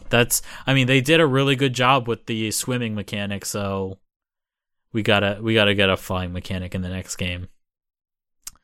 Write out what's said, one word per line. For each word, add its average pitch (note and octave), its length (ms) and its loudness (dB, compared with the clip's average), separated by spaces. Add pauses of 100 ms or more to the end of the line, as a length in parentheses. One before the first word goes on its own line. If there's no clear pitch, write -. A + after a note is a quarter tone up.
that's, A#2 320 2 (260)
I C3+ 60 2
mean, C3+ 140 4
they C3 140 4
did D#3 200 4
a E3 60 6
really C#3 300 2
good C3 180 0
job B2+ 340 4
with A2+ 180 -4
the A2 260 -2
swimming A#2+ 420 -4
mechanic, G2+ 500 -6
so G2 540 -4 (920)
we A2+ 100 -2
gotta, G2+ 400 2
we A2+ 100 0
gotta G#2 220 4
get G2 160 4
a F#2+ 60 2
flying F2+ 360 -6
mechanic F2+ 420 -8
in F#2+ 60 -4
the F2+ 80 -6
next F#2 280 -10
game. F2+ 320 -6 (1160)